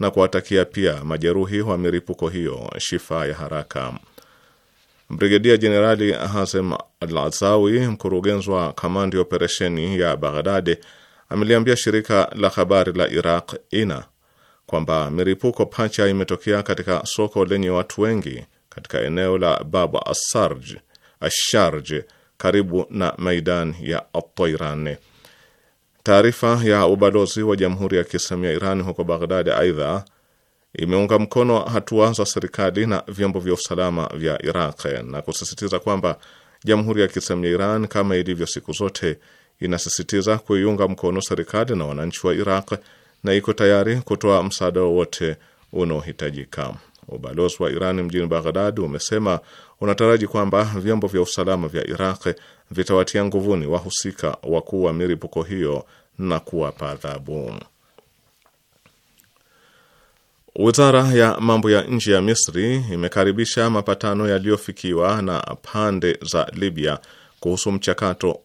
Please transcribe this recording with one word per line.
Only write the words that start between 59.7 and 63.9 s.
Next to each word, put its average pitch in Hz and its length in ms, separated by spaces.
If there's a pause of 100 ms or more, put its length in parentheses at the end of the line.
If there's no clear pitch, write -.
Wizara 131 520
ya 117 320
mambo 110 300
ya 101 120
nje 110 300
ya 95 100
Misri 110 540 (160)
imekaribisha 101 800
mapatano 104 580